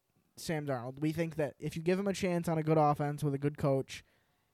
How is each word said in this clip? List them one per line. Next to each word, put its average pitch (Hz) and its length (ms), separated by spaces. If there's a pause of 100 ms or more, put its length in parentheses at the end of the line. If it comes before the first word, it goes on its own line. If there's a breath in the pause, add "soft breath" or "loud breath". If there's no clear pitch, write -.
(360)
Sam 151 300
Darnold. 131 340
We 156 120
think 165 240
that 147 220
if 151 180
you 165 60
give 185 160
him 202 100
a 190 40
chance 175 360
on 165 100
a 156 40
good 156 160
offense 147 460
with 139 100
a 135 40
good 147 200
coach, 135 460 (500)